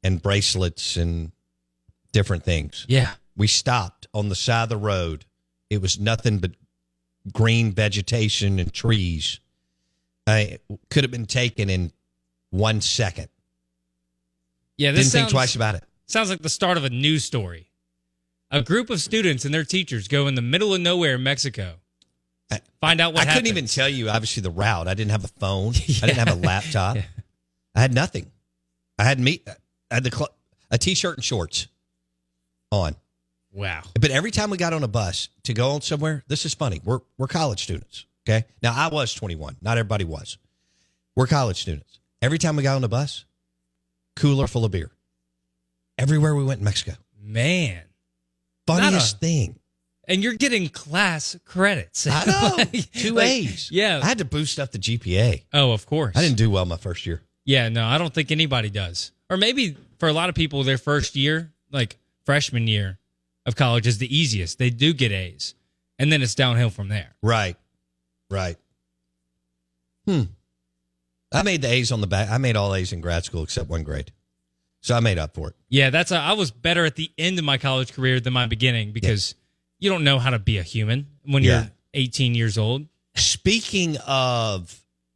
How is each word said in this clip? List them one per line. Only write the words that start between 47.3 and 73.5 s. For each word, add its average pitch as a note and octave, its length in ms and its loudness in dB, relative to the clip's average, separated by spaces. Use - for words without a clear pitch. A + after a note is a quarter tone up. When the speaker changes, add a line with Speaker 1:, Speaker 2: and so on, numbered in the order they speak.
Speaker 1:
Funniest D#3+ 480 2
Speaker 2:
Not - 20 -16
a - 20 -20
Speaker 1:
thing. D#3 400 0
Speaker 2:
And F#3 160 0
you're A#3 120 -2
getting A3 340 0
class E3 760 -2
credits. F3+ 640 -2
Speaker 1:
I D3+ 180 2
know. F4+ 300 4
Speaker 2:
<laughs> A#3 160 0
Like, A3+ 200 -6
Speaker 1:
Two A3+ 220 -2
Speaker 2:
like, A3+ 140 4
Speaker 1:
A's. E3 440 -2
Speaker 2:
yeah. F#3 280 2
Speaker 1:
I C#3 60 0
had A#3+ 120 0
to F#3+ 60 -2
boost D3 360 -4
up C3 100 -6
the - 80 -8
G A#2 200 -2
P F2+ 200 0
A. A2 340 2
Speaker 2:
Oh, C#3 200 4
of A2 140 -2
course. D3 300 0
Speaker 1:
I C#3 40 4
didn't D#3 160 4
do A2 140 4
well F#2 160 2
my F2 100 -4
first F2 280 -8
year. E2 180 -6
Speaker 2:
Yeah, C3 240 2
no, A2+ 160 0
I B2 140 0
don't E3 160 -4
think D3+ 160 -2
anybody C3+ 400 0
does. F#2+ 400 -6
Or F#3 80 -2
maybe A3 400 0
for E3 100 2
a D3+ 40 2
lot E3 160 0
of F3 80 -4
people, D3 260 0
their C3+ 160 0
first D3 380 -2
year, D#3 340 0
like, C3 240 -4
freshman C#3 420 0
year G2 300 -2
of B2 100 -4
college A#2+ 300 2
is A#2 120 2
the B2 160 -4
easiest. A2 440 0
They B2 120 2
do C3 220 2
get B2+ 180 0
A's, F#2+ 440 -8
and D3 140 2
then D3 100 2
it's A#2+ 120 -2
downhill A#2+ 360 2
from G2 180 -8
there. G#2 340 -6
Speaker 1:
Right. G#2 340 0
Right. F#2 260 -4
Hmm. F3 160 2
I D3+ 100 2
made F#3 200 0
the B2+ 60 -2
A's A#2+ 240 2
on A2+ 80 -2
the G2+ 60 0
back. G2 240 0
I A#2 80 2
made B2 180 2
all G2+ 180 0
A's F#2 180 -2
in E2+ 80 -8
grad E2+ 240 -2
school E2+ 180 -6
except D#2 260 -6